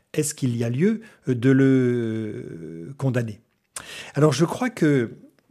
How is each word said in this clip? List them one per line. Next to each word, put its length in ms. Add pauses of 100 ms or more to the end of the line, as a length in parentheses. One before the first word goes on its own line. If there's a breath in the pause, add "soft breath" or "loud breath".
(140)
est-ce 200
qu'il 220
y 80
a 40
lieu, 340 (260 loud breath)
euh, 80
de 140
le 1500
condamner ? 420 (760 loud breath)
Alors 180
je 140
crois 240
que, 420 (380)